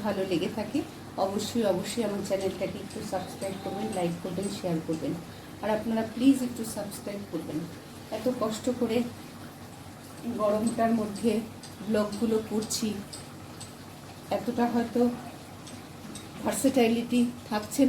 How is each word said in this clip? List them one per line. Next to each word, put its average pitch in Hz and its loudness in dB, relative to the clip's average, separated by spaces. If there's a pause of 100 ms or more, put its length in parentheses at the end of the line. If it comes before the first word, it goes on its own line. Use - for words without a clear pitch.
ভালো 196 2 (100)
লেগে 180 2
থাকে 226 0 (460)
অবশ্যই, 208 0
অবশ্যই 202 0
আমার 202 0
চ্যানেলটাকে 190 0
একটু - -8 (120)
সাবস্ক্রাইব 190 -4
করবেন, 196 -2 (100)
লাইক 170 2 (100)
করবেন, 185 -2 (100)
শেয়ার 170 0 (100)
করবেন। 156 0 (480)
আর 202 -2
আপনারা 220 2 (100)
প্লিজ 269 8 (100)
একটু 226 -4 (120)
সাবস্ক্রাইব 202 -6 (100)
করবেন। 151 -2 (580)
এত - -2 (160)
কষ্ট 220 0 (160)
করে 226 4 (1400)
গরমটার 220 4
মধ্যে 214 2 (560)
ব্লগগুলো 214 4 (140)
করছি, 214 0 (1500)
এতটা 240 2
হয়তো 240 4 (1400)
ভার্সেটাইলিটি 240 4 (300)
থাকছে 214 2